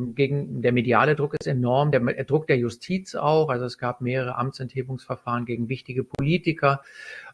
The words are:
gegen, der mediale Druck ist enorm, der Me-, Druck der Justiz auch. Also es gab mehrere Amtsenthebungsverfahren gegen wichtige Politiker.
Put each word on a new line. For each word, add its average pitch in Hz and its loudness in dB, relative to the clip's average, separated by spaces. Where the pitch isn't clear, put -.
gegen, 139 0
der 120 4
mediale 123 4
Druck 147 -2
ist - -6
enorm, 131 2
der 135 4
Me-, 120 -2
Druck 156 0
der 135 4
Justiz 180 -4
auch. 156 2
Also 123 -2
es 120 -8
gab 123 -4
mehrere 123 -2
Amtsenthebungsverfahren 127 -6
gegen 117 -4
wichtige 127 -4
Politiker. 143 0